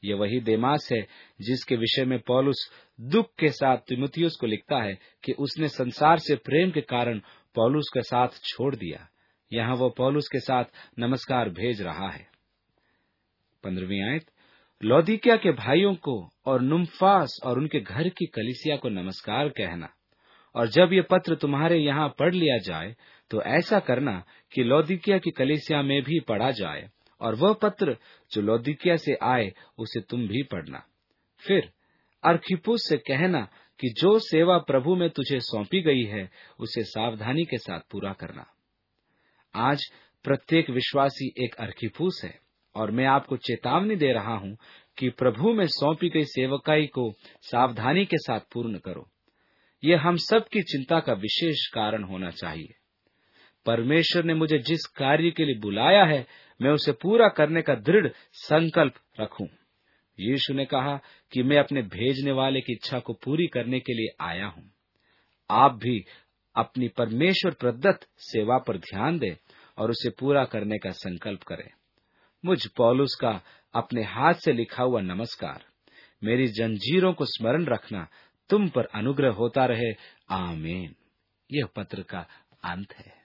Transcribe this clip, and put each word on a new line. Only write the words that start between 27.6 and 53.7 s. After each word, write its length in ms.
पत्र 340
जो 80
लौदीकिया 560
से 260
आए, 300
उसे 220
तुम 280
भी 140
पढ़ना। 440
फिर 340
अर्खिप्पुस 640
से 80
कहना 520
कि 180
जो 200
सेवा 400
प्रभु 380
में 140
तुझे 300
सौंपी 420
गई 200
है, 280
उसे 220
सावधानी 600
के 140
साथ 220
पूरा 220
करना।" 340
आज 280
प्रत्येक 460
विश्वासी 680
एक 160
अर्खिप्पुस 720
है, 160
और 160
मैं 160
आपको 300
चेतावनी 600
दे 160
रहा 220
हूं 220
कि 120
प्रभु 420
में 140
सौंपी 420
गई 160
सेवकाई 600
को 280
सावधानी 600
के 140
साथ 220
पूर्ण 380
करो। 320
यह 160
हम 160
सब 320
की 140
चिंता 380
का 120
विशेष 540
कारण 380
होना 260
चाहिए। 420
परमेश्वर 580